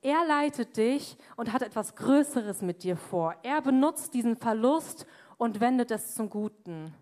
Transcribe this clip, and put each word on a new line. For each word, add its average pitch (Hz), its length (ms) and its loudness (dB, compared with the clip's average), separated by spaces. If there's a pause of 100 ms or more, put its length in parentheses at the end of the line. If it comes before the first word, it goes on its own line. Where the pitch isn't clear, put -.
Er 311 240 2
leitet 294 520 0
dich 254 380 0 (200)
und 226 180 -6
hat 262 80 2
etwas 214 340 -6
Größeres 262 680 2
mit 175 200 -4
dir 180 140 -2
vor. 165 460 -2
Er 294 180 0
benutzt 277 540 2
diesen 233 200 2
Verlust 233 720 0 (320)
und 220 220 -2
wendet 240 320 2
es 220 240 -6
zum 214 140 -4
Guten. 170 720 -8